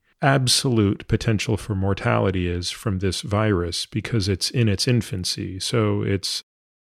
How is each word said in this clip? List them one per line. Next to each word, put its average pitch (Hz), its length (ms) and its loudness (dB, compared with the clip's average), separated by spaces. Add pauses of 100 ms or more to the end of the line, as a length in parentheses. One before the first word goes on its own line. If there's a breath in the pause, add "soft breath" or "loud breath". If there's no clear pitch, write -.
(220)
absolute 123 840 2
potential 107 500 0
for - 160 -4
mortality 98 720 0
is 87 220 -2
from 98 300 -4
this 92 220 -2
virus 101 640 0
because 104 440 -2
it's - 220 -2
in 117 180 2
its 95 180 0
infancy. 101 720 -2
So 104 440 0
it's, 101 400 -2 (420)